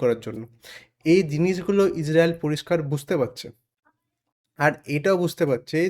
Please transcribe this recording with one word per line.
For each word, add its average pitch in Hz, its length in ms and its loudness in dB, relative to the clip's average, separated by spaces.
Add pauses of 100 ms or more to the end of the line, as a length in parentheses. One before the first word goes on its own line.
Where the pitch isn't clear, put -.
করার 117 180 2
জন্য। 110 220 -12 (640)
এই 175 180 4
জিনিসগুলো 180 600 0 (180)
ইসরায়েল 165 400 2
পরিষ্কার 151 420 -2
বুঝতে 143 340 -4
পারছে, - 300 -4 (1120)
আর 147 120 2 (160)
এটাও 151 300 0
বুঝতে 175 280 0
পারছে 139 340 -2 (100)